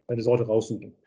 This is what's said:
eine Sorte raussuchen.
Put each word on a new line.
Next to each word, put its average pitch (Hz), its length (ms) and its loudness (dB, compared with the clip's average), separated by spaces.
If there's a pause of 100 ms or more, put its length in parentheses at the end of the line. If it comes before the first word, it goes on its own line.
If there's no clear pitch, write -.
eine 117 160 -4
Sorte 120 240 2
raussuchen. 110 460 -2 (140)